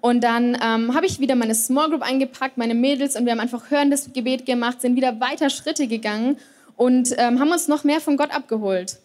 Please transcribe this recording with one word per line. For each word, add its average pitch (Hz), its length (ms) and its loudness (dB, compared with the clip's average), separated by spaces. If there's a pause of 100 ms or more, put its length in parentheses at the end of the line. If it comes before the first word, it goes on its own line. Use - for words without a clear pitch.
Und 240 200 2
dann, 240 400 2
ähm, 226 340 0
hab 320 80 2
ich 370 160 -2
wieder 269 160 0
meine 220 200 0
Small 277 340 0
Group 294 120 -2
eingepackt, 262 560 -2
meine 233 160 0
Mädels, 269 420 0
und 233 100 -2
wir 240 60 0
haben 226 80 -2
einfach 240 300 -6
hörendes 285 440 2
Gebet 254 320 -2
gemacht, 247 360 -2
sind 247 140 2
wieder 254 240 0
weiter 277 300 0
Schritte 302 380 -4
gegangen 220 500 -2 (380)
und, 247 420 2
ähm, 240 220 2
haben 294 120 2
uns 349 160 0
noch 294 160 0
mehr 302 180 2
von 294 160 0
Gott 294 140 0
abgeholt. 196 720 -4